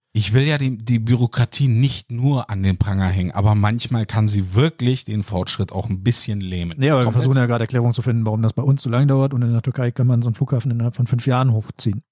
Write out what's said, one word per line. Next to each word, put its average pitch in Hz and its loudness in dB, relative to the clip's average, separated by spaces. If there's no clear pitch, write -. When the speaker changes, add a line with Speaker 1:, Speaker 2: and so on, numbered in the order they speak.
Speaker 1:
Ich 101 0
will 131 6
ja 147 2
die, 131 -2
die 117 0
Bürokratie 120 0
nicht 120 0
nur 127 0
an 98 -4
den 95 2
Pranger 98 0
hängen, 95 0
aber 104 2
manchmal 110 0
kann 107 0
sie 98 -2
wirklich 127 0
den 104 -4
Fortschritt 92 -4
auch 101 -4
ein 95 -6
bisschen 104 0
lähmen. 90 -6
Speaker 2:
Ja, 147 2
aber 135 4
wir 123 2
Speaker 1:
Komplett. 113 2
Speaker 2:
versuchen 131 2
ja 123 2
gerade 117 0
Erklärungen 120 0
zu 120 -4
finden, 117 0
warum 110 0
das 110 2
bei 120 -4
uns 139 0
so 123 -4
lange 123 2
dauert 135 2
und 127 -2
in 120 0
der 117 0
Türkei 123 -2
kann 123 0
man 123 2
so 117 -2
einen 110 0
Flughafen 127 -2
innerhalb 117 -2
von 123 0
fünf 120 -2
Jahren 127 2
hochziehen. 107 -4